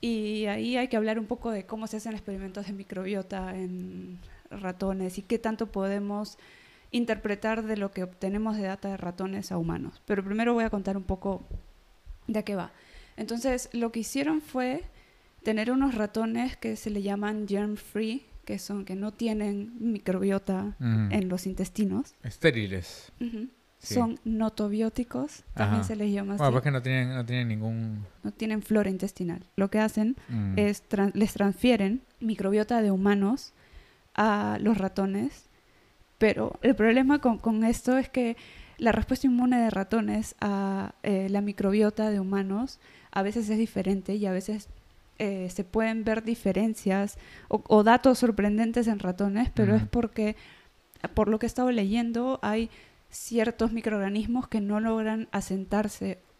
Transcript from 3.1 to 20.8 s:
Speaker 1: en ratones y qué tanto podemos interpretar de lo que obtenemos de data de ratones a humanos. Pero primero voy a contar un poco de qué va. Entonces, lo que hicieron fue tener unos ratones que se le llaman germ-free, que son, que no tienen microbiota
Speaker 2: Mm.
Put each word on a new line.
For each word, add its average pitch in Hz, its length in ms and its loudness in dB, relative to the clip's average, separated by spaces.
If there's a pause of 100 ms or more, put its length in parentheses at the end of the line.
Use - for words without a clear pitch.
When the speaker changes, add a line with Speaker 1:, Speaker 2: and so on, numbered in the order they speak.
Speaker 1:
en 185 640 -10 (320)
ratones 190 680 -4
y - 20 -8
qué 226 160 -2
tanto 220 300 -2
podemos 202 680 -4 (540)
interpretar 220 720 -2
de 220 140 -4
lo 196 140 -4
que 185 100 -6
obtenemos 202 560 -4
de 208 60 -2
data 196 260 -4
de 196 80 -6
ratones 190 540 -6
a 185 60 -2
humanos. - 480 -4
Pero 196 200 0
primero 226 300 2
voy 226 80 2
a 220 80 0
contar 196 260 -2
un 190 60 -6
poco 185 400 -4 (840)
de 214 160 -2
qué 208 120 -4
va. 170 160 -6 (440)
Entonces, 233 580 -2
lo 233 180 -2
que 233 80 -6
hicieron 285 420 -2
fue 254 420 -4 (600)
tener 214 280 0
unos 262 240 2
ratones 226 600 -2
que 226 180 -6
se 214 140 -8
le 208 140 -2
llaman 208 440 -2
germ-free, 208 800 -4 (180)
que 208 160 -8
son, 202 260 -8
que 190 100 -8
no 208 180 -6
tienen 208 640 -4
microbiota 196 1000 -2
Speaker 2:
Mm. 110 340 2